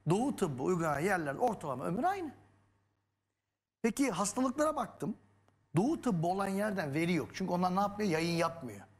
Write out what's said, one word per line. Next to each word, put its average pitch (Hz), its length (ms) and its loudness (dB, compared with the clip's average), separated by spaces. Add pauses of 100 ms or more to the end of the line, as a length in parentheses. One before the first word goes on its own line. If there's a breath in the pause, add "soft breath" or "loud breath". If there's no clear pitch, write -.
(100)
Doğu 220 260 2
tıbbı 139 260 -2
uygulanan 165 380 2
yerlerde 165 380 0
ortalama 156 460 0
ömür 185 200 0
aynı. 370 260 -2 (1500)
Peki 240 280 2
hastalıklara 262 640 0
baktım. 208 400 -6 (600)
Doğu 254 240 2
tıbbı 175 260 0
olan 196 220 0
yerden 190 460 -2
veri 170 180 2
yok. 147 220 0
Çünkü 180 180 -4
onlar 180 240 2
ne 196 40 2
yapmıyor? 202 300 0
Yayın 165 260 0
yapmıyor. 147 440 -2 (200)